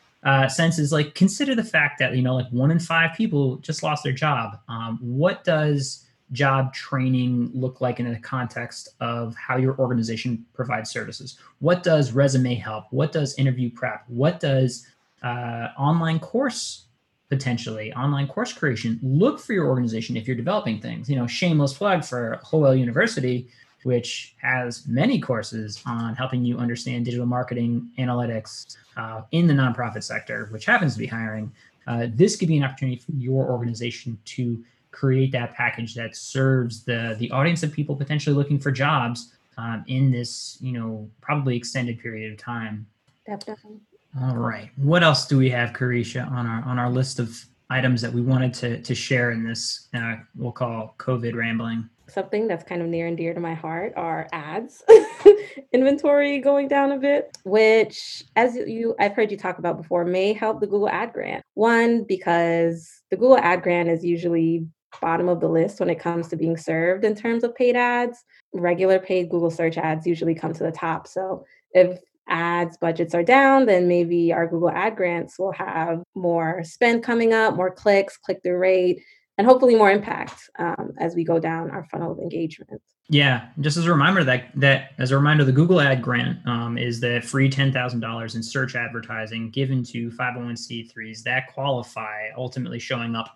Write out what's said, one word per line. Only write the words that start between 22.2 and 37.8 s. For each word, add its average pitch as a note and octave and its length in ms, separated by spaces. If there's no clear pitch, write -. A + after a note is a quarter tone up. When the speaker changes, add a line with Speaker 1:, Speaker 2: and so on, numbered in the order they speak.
Speaker 1:
Howell C#3+ 240
University, B2+ 720
which - 580
has B2 440
many E3 360
courses A2 640
on A#2 280
helping B2+ 300
you A#2+ 140
understand A#2+ 480
digital A#2+ 200
marketing, A#2+ 720
analytics, A#2+ 760
uh, A2+ 240
in E3+ 160
the D3+ 60
nonprofit A#2+ 500
sector, A2+ 480
which A2 140
happens G3+ 260
to G#2 80
be A2+ 80
hiring. A2 460
Uh, A#2+ 220
this D#3+ 260
could F3 140
be D#3 80
an C#3 80
opportunity C3 320
for - 160
your C3 360
organization A#2+ 760
to A#2+ 360
create C3 340
that A#2+ 220
package A#2 400
that A2+ 220
serves C3 680
the, A#2 360
the A#2 100
audience D3 320
of D3+ 100
people D3 240